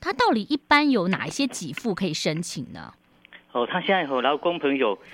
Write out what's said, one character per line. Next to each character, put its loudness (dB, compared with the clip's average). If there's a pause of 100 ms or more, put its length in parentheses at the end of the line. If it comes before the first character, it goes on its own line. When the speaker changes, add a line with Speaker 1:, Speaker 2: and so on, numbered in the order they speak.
Speaker 1:
他 -4
到 4
底 2
一 2
般 4
有 2
哪 0
一 -6
些 -2
给 -8
付 -4
可 -2
以 -2
申 -2
请 -10
呢？ -16 (600)
Speaker 2:
哦， 0
他 -2
现 2
在 0
和 0
劳 2
工 -2
朋 2
友， 2 (240)